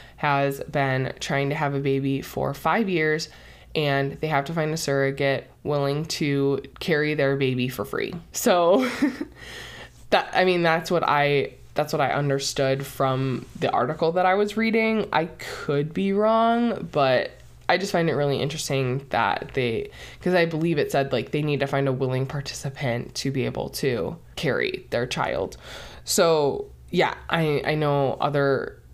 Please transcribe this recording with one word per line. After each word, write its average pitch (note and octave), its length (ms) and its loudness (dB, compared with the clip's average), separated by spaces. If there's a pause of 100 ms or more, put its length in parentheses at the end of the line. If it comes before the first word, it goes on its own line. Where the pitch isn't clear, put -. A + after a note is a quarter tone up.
(160)
has C#3 480 0
been C3+ 560 0
trying C#3 300 -2
to D3 40 -2
have C#3+ 200 -2
a C#3 60 -2
baby C3+ 400 0
for C3+ 320 -4
five G3 360 0
years D#3 400 0 (480)
and C#3 440 0
they D#3 60 -2
have C#3+ 200 0
to E3+ 60 -6
find D#3 200 0
a D#3+ 40 -2
surrogate C#3 720 0 (140)
willing C#3+ 440 0
to C#3 540 0 (200)
carry D3+ 340 2
their C#3 220 2
baby B2+ 320 2
for G#2 160 -4
free. - 280 -4 (200)
So G3 580 4 (580)
<laughs> - 600 -18
that, - 220 2
I F#3 120 4
mean, F3 200 2
that's E3 260 2
what E3+ 160 2
I, C#3+ 460 2 (220)
that's D3+ 180 -2
what D#3+ 80 0
I C3+ 100 2
understood C#3 760 0
from C3 600 -2 (160)
the C3+ 100 0
article D#3+ 420 0
that F3+ 140 2
I F#3 80 4
was G#3 220 0
reading. A3 560 2
I E3 140 2
could D#3 680 -4
be G3 180 0
wrong, A3+ 800 2
but C3 420 2 (360)
I F3+ 100 4
just G3 140 -4
find E3+ 160 2
it C3+ 60 2
really C#3+ 260 0
interesting C3+ 680 -2
that G#2 440 0
they, A#2+ 360 0 (320)
'cause F3+ 120 2
I E3+ 120 6
believe D#3+ 320 0
it - 140 0
said, C#3 200 2
like, A#2 200 -2
they D3+ 100 0
need D3 180 0
to C#3 60 0
find C#3 220 0
a C3 40 2
willing C3 320 -2
participant C3 920 -6
to C3+ 160 -2
be C3 120 -2
able B2 260 -4
to B2 460 -2 (200)
carry G#2+ 540 -2
their A#2+ 140 -2
child. F#2+ 520 -4 (480)
So, D#3 640 2 (200)
yeah, E3+ 240 2 (140)
I, D#3 380 2
I D#3 80 0
know C#3+ 460 2
other, C#3 600 0 (140)